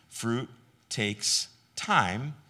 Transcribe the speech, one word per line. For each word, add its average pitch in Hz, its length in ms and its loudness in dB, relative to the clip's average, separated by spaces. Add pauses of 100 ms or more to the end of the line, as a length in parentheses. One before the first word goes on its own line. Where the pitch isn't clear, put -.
fruit 117 400 -2 (400)
takes - 600 -2 (280)
time, 135 600 2 (140)